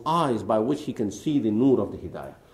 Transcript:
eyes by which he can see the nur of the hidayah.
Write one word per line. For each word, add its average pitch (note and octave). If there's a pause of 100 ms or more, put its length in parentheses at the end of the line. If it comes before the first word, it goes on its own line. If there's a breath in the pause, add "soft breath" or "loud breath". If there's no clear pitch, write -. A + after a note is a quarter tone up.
eyes D3+
by A2
which C3+
he C#3
can G2+
see D3
the A2
nur A#2+
of G2
the F#2+
hidayah. D2 (200 soft breath)